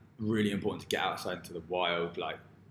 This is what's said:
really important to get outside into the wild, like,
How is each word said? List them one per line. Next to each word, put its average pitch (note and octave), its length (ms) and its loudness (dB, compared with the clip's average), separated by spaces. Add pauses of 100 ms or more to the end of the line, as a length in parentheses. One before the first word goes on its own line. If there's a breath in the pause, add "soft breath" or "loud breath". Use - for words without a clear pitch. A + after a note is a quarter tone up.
(180)
really G#2+ 320 4
important G2 320 0
to - 60 -14
get F2 140 2
outside F2+ 360 -2
into - 140 -14
the E2+ 80 -6
wild, E2+ 560 0
like, D#2+ 220 -4 (320)